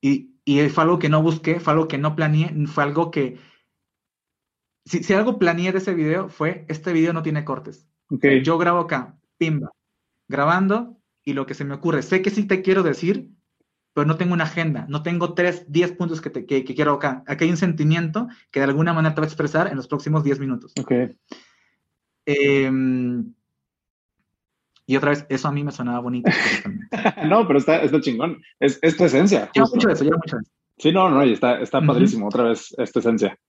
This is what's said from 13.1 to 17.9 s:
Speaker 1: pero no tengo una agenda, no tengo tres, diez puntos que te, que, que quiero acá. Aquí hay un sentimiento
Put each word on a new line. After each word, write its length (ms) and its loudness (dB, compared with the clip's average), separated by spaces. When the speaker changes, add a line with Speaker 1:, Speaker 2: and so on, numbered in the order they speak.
Speaker 1:
pero 140 0
no 100 2
tengo 180 -2
una 100 0
agenda, 440 -4
no 140 -6
tengo 320 -2
tres, 340 0
diez 240 0
puntos 280 -6
que 100 -8
te, 160 -10
que, 180 -2
que 120 -10
quiero 180 2
acá. 320 -4
Aquí 180 -2
hay 60 2
un 60 0
sentimiento 720 0